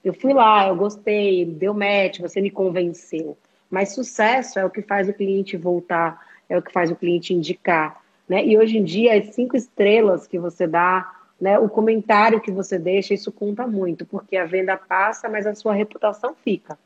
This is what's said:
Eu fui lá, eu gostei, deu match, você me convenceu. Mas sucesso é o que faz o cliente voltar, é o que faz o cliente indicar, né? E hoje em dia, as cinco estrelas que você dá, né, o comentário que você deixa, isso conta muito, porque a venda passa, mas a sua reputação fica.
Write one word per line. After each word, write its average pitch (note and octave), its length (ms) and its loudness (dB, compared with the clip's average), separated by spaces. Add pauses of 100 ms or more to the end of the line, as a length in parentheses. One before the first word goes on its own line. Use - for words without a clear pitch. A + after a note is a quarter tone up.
Eu F3+ 100 -2
fui C4+ 200 0
lá, G#3+ 360 6
eu F3+ 60 0
gostei, G3+ 680 0
deu E3+ 280 -4
match, G3+ 460 0
você F3 200 -6
me G3 100 0
convenceu. E3+ 880 -4 (320)
Mas G3 240 -2
sucesso A#3+ 640 -2
é F#3+ 80 0
o F3+ 40 -2
que G3+ 120 -8
faz G3+ 280 -2
o G3+ 40 -6
cliente G3 440 -4
voltar, E3+ 680 -2 (220)
é F3+ 100 -2
o F3 40 0
que - 100 -20
faz E3+ 180 0
o E3+ 60 -4
cliente F3 380 -2
indicar, E3 680 -2 (280)
né? F#3 160 0
E G#3+ 120 6
hoje A3 200 4
em G#3 60 2
dia, G#3 340 2
as - 180 -2
cinco B3 220 -2
estrelas G#3 680 2
que F3 140 -6
você F3 260 -4
dá, F3+ 460 0 (280)
né, G3 200 4
o A3+ 80 4
comentário A3 720 2
que G#3 120 -6
você F#3 280 -4
deixa, F#3+ 340 0
isso G3+ 180 -6
conta G#3 360 -6
muito, F#3 380 -4
porque F#3+ 320 -8
a F3+ 80 0
venda F#3 320 -2
passa, G3+ 500 -2
mas G#3+ 180 -4
a G#3 80 -2
sua G#3 200 -2
reputação G#3 600 -4
fica. F3 520 -6